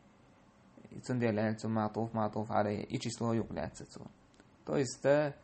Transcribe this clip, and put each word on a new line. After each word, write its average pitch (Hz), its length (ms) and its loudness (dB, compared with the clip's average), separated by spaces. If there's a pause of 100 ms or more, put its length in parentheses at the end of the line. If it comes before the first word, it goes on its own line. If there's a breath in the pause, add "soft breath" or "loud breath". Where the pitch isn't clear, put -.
(920)
يتسندي 120 380 0
الآن 110 260 2
ثم 110 180 -2
معطوف 110 400 0
معطوف 107 380 -2
عليه. 104 380 2
إيش - 180 -2
سلو 117 240 -2
يقلع 92 340 -2
تسو. - 340 -14 (680)
تو 147 100 0
يستا 143 560 4 (120 soft breath)